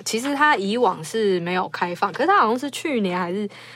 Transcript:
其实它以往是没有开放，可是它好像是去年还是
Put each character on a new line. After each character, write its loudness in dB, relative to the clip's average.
其 -2
实 -2
它 4
以 -2
往 2
是 0
没 -4
有 -2
开 -4
放， -2
可 -4
是 4
它 6
好 4
像 0
是 -6
去 -2
年 0
还 -2
是 -4